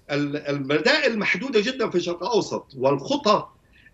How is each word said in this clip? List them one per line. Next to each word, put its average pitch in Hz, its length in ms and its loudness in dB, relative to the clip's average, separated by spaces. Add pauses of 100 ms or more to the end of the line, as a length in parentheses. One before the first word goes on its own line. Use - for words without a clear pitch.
(120)
ال-، 143 240 -2 (140)
البدائل 208 720 2
محدودة 220 400 0
جدا 226 300 0
في 180 60 -2
الشرق 170 280 -4
الأوسط، 196 540 -2
والخطط 147 720 2 (440)